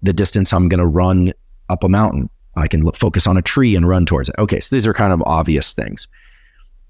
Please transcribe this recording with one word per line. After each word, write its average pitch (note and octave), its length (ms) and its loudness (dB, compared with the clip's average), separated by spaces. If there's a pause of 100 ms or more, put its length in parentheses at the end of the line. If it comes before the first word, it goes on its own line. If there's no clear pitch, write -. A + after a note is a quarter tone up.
The F#2+ 100 2
distance F#2+ 400 -2
I'm F2+ 160 2
gonna F2 180 2
run F2+ 460 2 (380)
up F#2 140 -4
a F#2 40 2
mountain. G2 400 0 (280)
I D2+ 100 -2
can D#2+ 180 0
look, D#2+ 120 0
focus F#2+ 320 -2
on F#2 80 2
a F2+ 60 0
tree A#2+ 340 0
and F2 100 2
run F2+ 180 2
towards C#2 240 0
it. - 120 -8
Okay, - 180 0
so - 160 -6
these A2+ 140 0
are G#2 40 2
kind G2+ 200 0
of D#2+ 120 0
obvious D#2 480 -2
things. - 360 -10 (800)